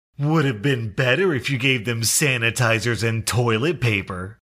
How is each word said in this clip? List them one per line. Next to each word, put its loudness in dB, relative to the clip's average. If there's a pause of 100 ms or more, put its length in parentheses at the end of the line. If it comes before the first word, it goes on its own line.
(180)
"Would 2
have -2
been 0
better 2
if -4
you -2
gave 0
them -2
sanitizers 0
and -2
toilet 0
paper." -2